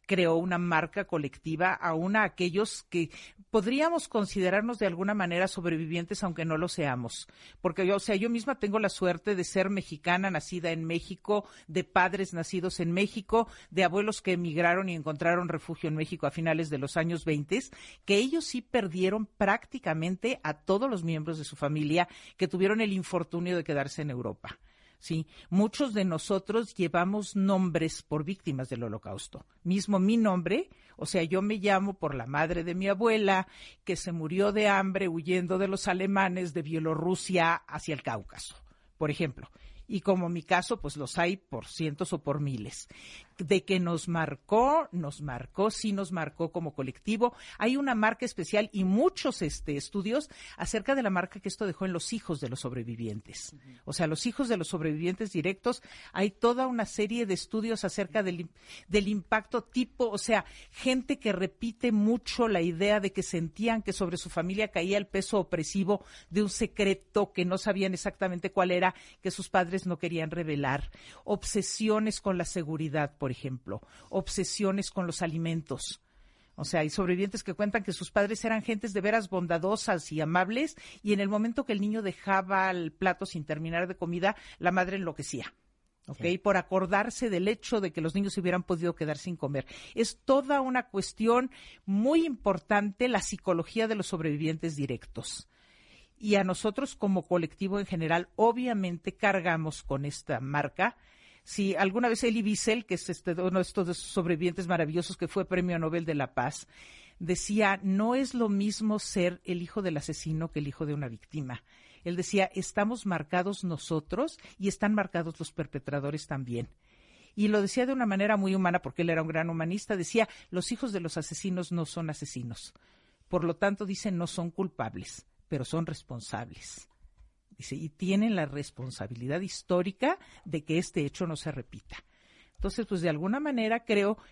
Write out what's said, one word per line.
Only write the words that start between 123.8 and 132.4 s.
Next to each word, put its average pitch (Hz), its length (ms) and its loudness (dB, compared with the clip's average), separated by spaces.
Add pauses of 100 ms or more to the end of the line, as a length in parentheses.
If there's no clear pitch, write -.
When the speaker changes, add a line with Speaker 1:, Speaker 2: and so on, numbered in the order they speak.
Speaker 1:
dice, 196 260 -4
"no 175 140 -2
son 170 240 -4
culpables, - 800 -6 (200)
pero 135 160 -2
son 165 220 -2
responsables". - 1040 -10 (680)
Dice, - 180 -10
"y 156 140 -8
tienen 202 460 2
la 165 100 0
responsabilidad 131 960 -6
histórica 190 800 0 (260)
de 156 180 -4
que 160 140 0
este 170 280 0
hecho 143 200 -4
no 165 100 -4
se 156 160 -6
repita". - 460 -12 (580)